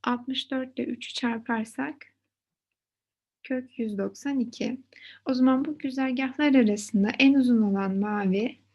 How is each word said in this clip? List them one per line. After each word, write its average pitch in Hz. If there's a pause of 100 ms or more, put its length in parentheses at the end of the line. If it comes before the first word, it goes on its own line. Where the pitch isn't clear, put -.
Altmış 247
dört 262
ile 247
üçü -
çarparsak 233 (1400)
kök 254
yüz 214
doksan 220
iki. 233 (440)
O 262
zaman 262
bu 302
güzergahlar 262
arasında 208
en 269
uzun 247
olan 196
mavi 202 (160)